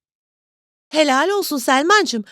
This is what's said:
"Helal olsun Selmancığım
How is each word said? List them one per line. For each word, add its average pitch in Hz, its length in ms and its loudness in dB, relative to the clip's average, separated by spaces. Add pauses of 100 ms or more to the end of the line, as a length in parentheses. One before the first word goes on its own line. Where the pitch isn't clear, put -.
(880)
"Helal 294 400 0
olsun 381 280 -4
Selmancığım 277 760 0